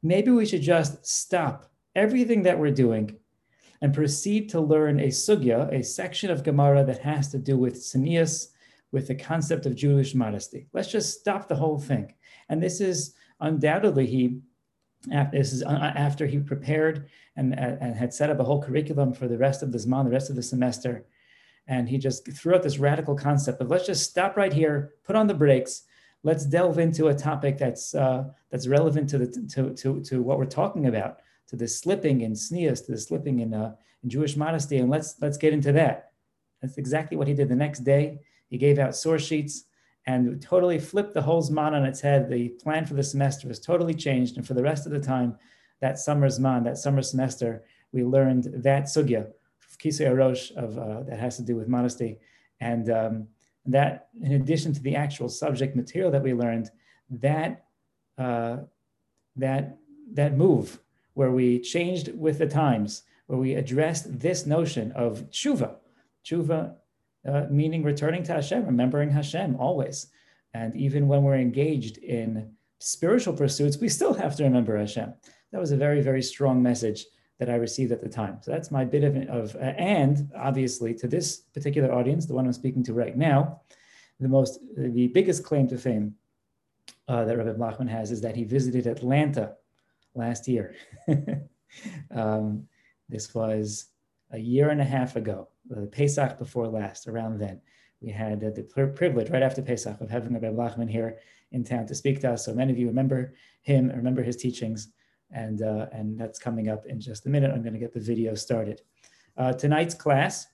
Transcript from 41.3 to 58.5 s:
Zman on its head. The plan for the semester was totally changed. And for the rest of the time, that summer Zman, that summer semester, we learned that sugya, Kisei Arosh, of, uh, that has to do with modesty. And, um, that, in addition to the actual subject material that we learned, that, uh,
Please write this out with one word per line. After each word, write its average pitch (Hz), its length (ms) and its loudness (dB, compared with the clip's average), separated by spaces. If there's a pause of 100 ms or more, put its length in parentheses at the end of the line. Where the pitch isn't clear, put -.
Zman 151 300 0
on 143 120 2
its 131 160 -2
head. 139 280 4
The 120 220 -2
plan 156 340 -4
for 156 100 -8
the 139 80 0
semester 139 460 0
was 117 120 -10
totally 170 340 0
changed. 127 420 0
And 131 100 -8
for 131 80 -4
the 123 80 2
rest 143 220 0
of - 80 -8
the 143 80 -2
time, 127 380 -2 (420)
that - 180 -2
summer 143 300 2
Zman, 123 360 2
that 120 120 -2
summer 139 260 2
semester, 123 600 -2 (280)
we 127 120 0
learned 131 480 4
that 139 320 2
sugya, 120 440 0 (500)
Kisei 151 280 0
Arosh, 131 460 2
of, 117 260 -8
uh, 113 260 -8
that 117 140 -10
has 120 180 -6
to 127 60 -10
do 117 140 -2
with 110 100 -6
modesty. 123 520 -2 (420)
And, 117 300 -2
um, 110 380 0 (360)
that, 135 440 2 (120)
in 139 120 0
addition 151 420 2
to - 80 -8
the 139 140 -2
actual 143 320 -4
subject 135 460 -4
material 165 360 0
that 139 120 2
we 131 120 0
learned, 117 360 -2 (400)
that, 151 540 -2 (540)
uh, 120 400 -2 (800)